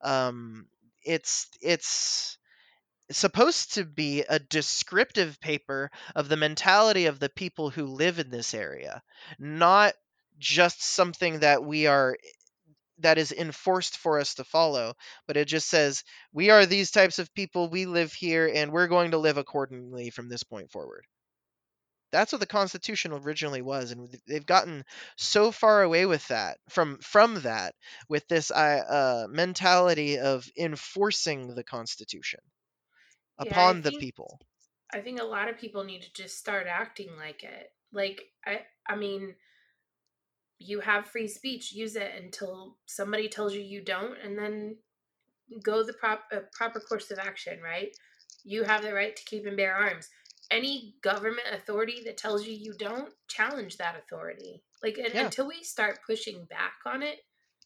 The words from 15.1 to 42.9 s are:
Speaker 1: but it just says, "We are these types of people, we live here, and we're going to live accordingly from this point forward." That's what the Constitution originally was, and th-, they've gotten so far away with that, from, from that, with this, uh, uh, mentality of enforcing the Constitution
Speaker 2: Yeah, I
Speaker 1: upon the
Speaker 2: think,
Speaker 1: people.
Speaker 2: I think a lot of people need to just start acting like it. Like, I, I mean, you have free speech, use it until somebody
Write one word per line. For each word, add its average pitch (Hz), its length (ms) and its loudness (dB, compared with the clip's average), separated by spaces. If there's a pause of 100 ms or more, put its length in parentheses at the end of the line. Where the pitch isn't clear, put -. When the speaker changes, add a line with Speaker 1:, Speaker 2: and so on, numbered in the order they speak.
Speaker 1:
but 147 120 0
it 147 80 4
just 151 240 -2
says, 147 340 4 (300)
"We 185 160 6
are 208 160 12
these 190 240 0
types 190 280 6
of 175 160 -6
people, 175 360 -2
we 185 160 -2
live 170 260 0
here, 165 420 0
and 151 160 0
we're 170 180 2
going 170 240 4
to 160 60 2
live 151 200 2
accordingly 127 720 -6
from 120 180 -14
this 120 140 -10
point 98 280 -14
forward." 62 360 -14 (1080)
That's 190 200 4
what 254 80 -2
the 196 60 -2
Constitution 196 680 -2
originally 143 500 -6
was, 131 300 -6
and 123 180 -14
th-, 123 160 -20
they've 147 200 -6
gotten 165 380 2 (320)
so 214 360 4
far 214 300 6
away 175 240 4
with 165 220 0
that, 104 300 -4 (100)
from, 151 340 0
from 214 400 6
that, 110 320 -4 (340)
with 151 200 0
this, 165 220 2
uh, - 40 -2
uh, 135 760 2
mentality 175 880 4
of 131 300 0 (100)
enforcing 156 960 -2
the 120 100 -8
Constitution - 760 -10 (1040)
Speaker 2:
Yeah, 226 40 -8
I - 20 -6
Speaker 1:
upon 180 320 6
the 147 80 0
Speaker 2:
think, 294 100 -8
Speaker 1:
people. - 400 -14 (520)
Speaker 2:
I 208 80 -8
think 247 200 -10
a 226 40 -6
lot 214 240 -4
of 233 100 -8
people 208 260 -10
need 185 180 -16
to - 100 -20
just 190 260 -14
start 196 300 -4
acting 196 480 -8
like 151 280 -16
it. - 260 -20 (220)
Like, 196 280 -4 (240)
I, 208 180 -6 (260)
I 208 80 -4
mean, 196 380 -8 (1200)
you 202 220 -10
have 208 260 0
free 226 220 -8
speech, 247 440 -10
use 214 240 -10
it 202 240 -8
until 185 560 -14 (100)
somebody 214 420 -6